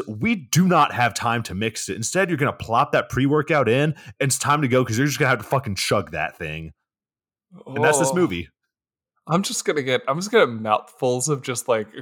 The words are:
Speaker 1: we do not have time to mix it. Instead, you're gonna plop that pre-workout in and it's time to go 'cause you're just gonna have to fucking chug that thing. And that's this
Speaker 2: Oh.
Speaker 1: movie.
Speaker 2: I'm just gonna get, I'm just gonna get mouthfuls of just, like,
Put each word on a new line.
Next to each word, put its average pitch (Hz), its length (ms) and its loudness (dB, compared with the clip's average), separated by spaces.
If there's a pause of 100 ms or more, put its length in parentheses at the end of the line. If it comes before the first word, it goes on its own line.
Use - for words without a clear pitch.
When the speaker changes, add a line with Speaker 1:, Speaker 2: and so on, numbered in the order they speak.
Speaker 1:
we 113 280 -2
do 165 320 2
not 170 260 4
have 120 200 2
time 117 300 -2
to - 100 -10
mix 110 360 -4
it. 92 80 -4
Instead, 180 320 -2
you're 170 80 -2
gonna 123 160 0
plop 123 400 0
that 135 160 2
pre-workout 139 600 2
in 143 220 2 (280)
and 139 100 2
it's - 100 -2
time 147 220 2
to 139 80 0
go 127 160 4
'cause 110 120 -4
you're 139 100 2
just 127 120 -4
gonna 139 100 2
have 127 100 2
to - 60 -12
fucking 123 300 -2
chug 98 360 -2
that 78 260 -6
thing. 78 340 -10 (960)
And 135 180 -6
that's 147 160 4
this 135 120 2
Speaker 2:
Oh. 170 40 -2
Speaker 1:
movie. 110 340 0 (760)
Speaker 2:
I'm 170 160 0
just - 240 -6
gonna 151 160 -2
get, 127 260 0
I'm 139 120 -2
just 202 120 -8
gonna 202 160 6
get 113 140 -6
mouthfuls 123 680 0
of 139 140 -2
just, 123 260 -6
like, 110 180 2 (140)